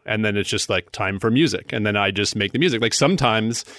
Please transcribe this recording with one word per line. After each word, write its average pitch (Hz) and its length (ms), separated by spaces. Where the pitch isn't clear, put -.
and 110 200
then 104 100
it's 101 140
just, - 200
like, 92 220
time 98 260
for 110 140
music. 135 400
And 110 140
then 104 100
I 101 160
just 98 240
make 101 160
the 117 80
music. 135 220
Like, 113 120
sometimes, 117 680